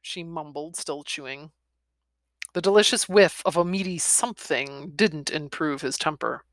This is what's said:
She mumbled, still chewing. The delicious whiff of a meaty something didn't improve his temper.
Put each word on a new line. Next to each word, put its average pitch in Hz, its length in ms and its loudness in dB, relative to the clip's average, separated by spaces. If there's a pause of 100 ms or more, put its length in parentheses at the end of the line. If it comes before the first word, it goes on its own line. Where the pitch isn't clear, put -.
She - 220 -10
mumbled, 156 520 -10
still 147 280 -8
chewing. 143 480 -10 (1000)
The 180 60 0
delicious 202 480 4
whiff 185 380 6
of 185 100 2
a 175 80 4
meaty 185 340 -2
something 139 960 -2
didn't 156 340 2
improve 147 520 -4
his 135 140 -2
temper. 151 560 -2